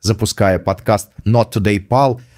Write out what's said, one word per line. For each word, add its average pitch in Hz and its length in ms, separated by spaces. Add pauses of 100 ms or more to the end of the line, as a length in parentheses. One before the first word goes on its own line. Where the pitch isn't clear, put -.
запуская 101 580
подкаст - 520 (140)
«Not 113 280
Today 101 340
Pal» 127 340 (180)